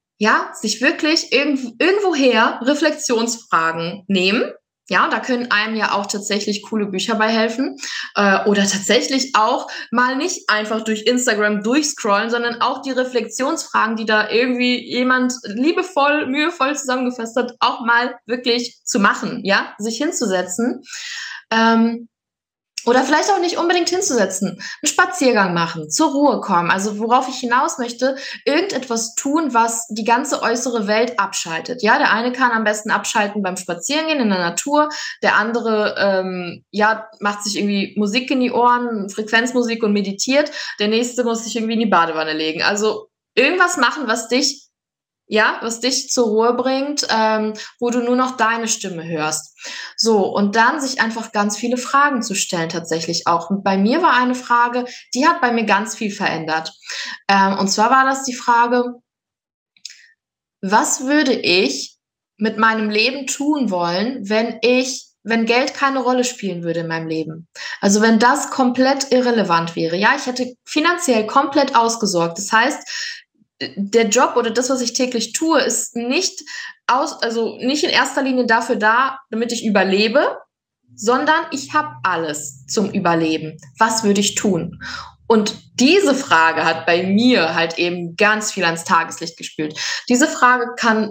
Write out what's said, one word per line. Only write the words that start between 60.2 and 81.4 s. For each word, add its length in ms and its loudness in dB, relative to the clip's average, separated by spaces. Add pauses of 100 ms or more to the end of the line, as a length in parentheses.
was 440 0
würde 280 2
ich 640 0 (420)
mit 200 -2
meinem 320 2
Leben 380 0
tun 440 0
wollen, 580 -2
wenn 320 0
ich, 440 2 (180)
wenn 220 0
Geld 280 2
keine 300 0
Rolle 200 2
spielen 400 -6
würde 180 -2
in 60 -6
meinem 200 -4
Leben? 400 -6 (340)
Also 200 2
wenn 180 6
das 320 2
komplett 600 0
irrelevant 640 2
wäre. 200 -2
Ja, 220 4
ich 80 -8
hätte 280 -6 (120)
finanziell 600 2
komplett 500 2
ausgesorgt. 640 0
Das 140 -6
heißt, 720 -2 (380)
der 480 0
Job 260 4
oder 160 0
das, 180 0
was 120 0
ich 120 -4
täglich 400 -2
tue, 280 2
ist 340 -4
nicht 460 -2 (460)
aus-, 340 0
also 380 -2
nicht 260 0
in 40 0
erster 320 2
Linie 240 0
dafür 300 2
da, 440 2 (120)
damit 220 -4
ich 120 -6
überlebe, 720 2 (580)
sondern 560 2